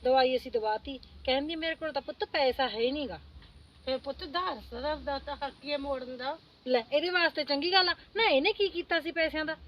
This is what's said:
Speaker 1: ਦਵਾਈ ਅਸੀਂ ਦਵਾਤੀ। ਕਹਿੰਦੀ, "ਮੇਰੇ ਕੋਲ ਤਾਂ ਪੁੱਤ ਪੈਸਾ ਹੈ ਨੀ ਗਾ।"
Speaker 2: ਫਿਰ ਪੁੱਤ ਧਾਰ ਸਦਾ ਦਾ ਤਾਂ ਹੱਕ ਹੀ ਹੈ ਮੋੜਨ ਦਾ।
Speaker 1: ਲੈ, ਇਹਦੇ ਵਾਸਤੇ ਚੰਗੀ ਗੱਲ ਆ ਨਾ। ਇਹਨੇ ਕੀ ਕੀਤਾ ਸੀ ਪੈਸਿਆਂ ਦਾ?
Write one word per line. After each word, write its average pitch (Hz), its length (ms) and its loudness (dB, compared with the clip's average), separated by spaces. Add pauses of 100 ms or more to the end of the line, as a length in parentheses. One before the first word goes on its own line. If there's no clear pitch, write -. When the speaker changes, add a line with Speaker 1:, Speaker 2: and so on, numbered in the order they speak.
Speaker 1:
ਦਵਾਈ 262 340 4
ਅਸੀਂ 240 140 -4
ਦਵਾਤੀ। 220 460 -2
ਕਹਿੰਦੀ, 285 580 -2
"ਮੇਰੇ 320 200 -4
ਕੋਲ 320 160 -6
ਤਾਂ 269 100 -4
ਪੁੱਤ 302 240 -6
ਪੈਸਾ 269 420 2
ਹੈ 226 240 0
ਨੀ 285 180 -4
ਗਾ।" 165 100 -12 (640)
Speaker 2:
ਫਿਰ 262 120 -2
ਪੁੱਤ 277 360 -8
ਧਾਰ 349 260 -2
ਸਦਾ 254 360 -6
ਦਾ 277 240 -6
ਤਾਂ 285 160 -10 (100)
ਹੱਕ 262 80 -8 (100)
ਹੀ 285 80 -6
ਹੈ 294 60 0
ਮੋੜਨ 262 400 -6
ਦਾ। 269 200 -6 (300)
Speaker 1:
ਲੈ, 247 240 4
ਇਹਦੇ 311 180 2
ਵਾਸਤੇ 339 340 2
ਚੰਗੀ 285 300 0
ਗੱਲ 370 160 6
ਆ 330 60 0 (200)
ਨਾ। 440 80 2
ਇਹਨੇ 349 300 4
ਕੀ 403 160 2
ਕੀਤਾ 339 300 -2
ਸੀ 311 120 -6
ਪੈਸਿਆਂ 311 340 0
ਦਾ? 311 100 -4 (120)